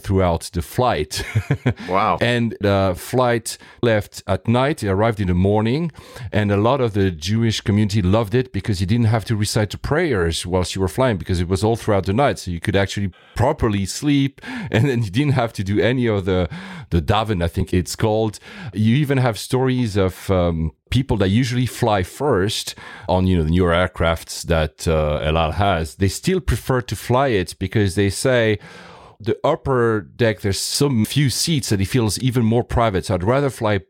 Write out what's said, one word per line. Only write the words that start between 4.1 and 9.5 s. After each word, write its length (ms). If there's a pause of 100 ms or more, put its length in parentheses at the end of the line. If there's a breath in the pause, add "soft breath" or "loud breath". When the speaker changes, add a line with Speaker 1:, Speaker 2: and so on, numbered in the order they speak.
Speaker 1:
at 220
night. 340
It 60
arrived 320
in 80
the 60
morning. 560 (420 loud breath)
And 200
a 40
lot 240
of 120
the 180
Jewish 520
community 400
loved 320
it 180
because 280
you 60
didn't 200
have 200
to 100
recite 340